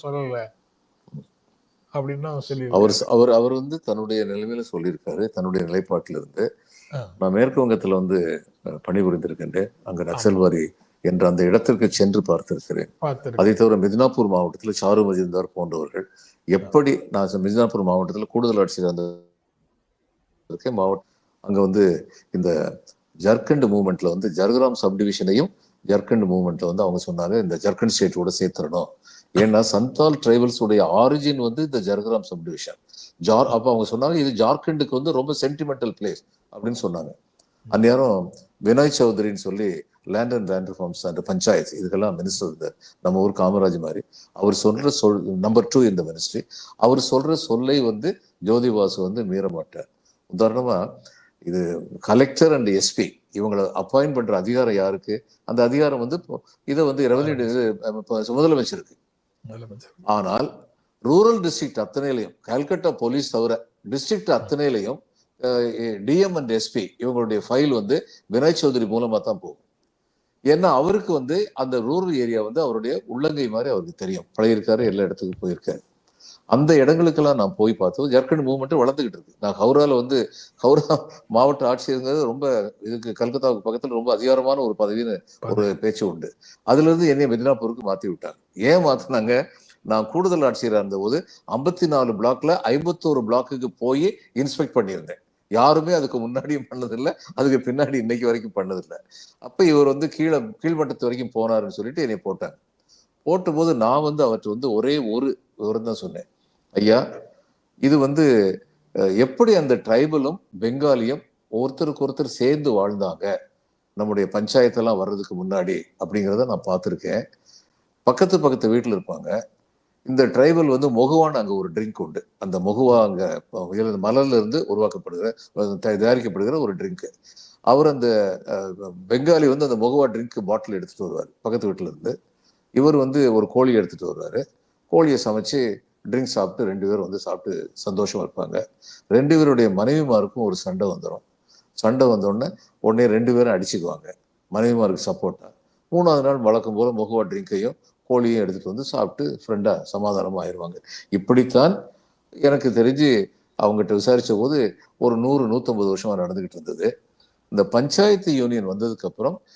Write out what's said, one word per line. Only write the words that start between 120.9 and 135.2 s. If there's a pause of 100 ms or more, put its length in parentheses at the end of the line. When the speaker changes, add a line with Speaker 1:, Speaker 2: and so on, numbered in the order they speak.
Speaker 2:
அங்க
ஒரு
ட்ரிங்க்
உண்டு. (100)
அந்த
மொகுவா
அங்க, (120)
அ,
மலர்ல
இருந்து
உருவாக்கப்படுகிற, (320)
அ,
தயா-,
தயாரிக்கப்படுகிற
ஒரு
ட்ரிங்க். (560)
அவர்
அந்த,
அ, (360)
பெங்காலி
வந்து
அந்த
மொகுவா
ட்ரிங்க்
பாட்டில்
எடுத்துட்டு
வருவாரு (140)
பக்கத்து
வீட்டுல
இருந்து. (500)
இவர்
வந்து
ஒரு
கோழி
எடுத்துட்டு
வருவாரு. (440)
கோழியை